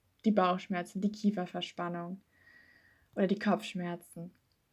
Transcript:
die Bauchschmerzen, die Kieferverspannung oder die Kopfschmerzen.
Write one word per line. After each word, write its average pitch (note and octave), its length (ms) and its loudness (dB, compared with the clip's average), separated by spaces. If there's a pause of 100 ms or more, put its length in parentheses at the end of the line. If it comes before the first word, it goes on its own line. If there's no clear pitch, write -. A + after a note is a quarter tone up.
(260)
die A3 60 6
Bauchschmerzen, F#3 680 0
die G3+ 100 2
Kieferverspannung F3+ 1080 -4 (960)
oder G3 100 4
die F#3+ 140 2
Kopfschmerzen. F3 920 -2 (420)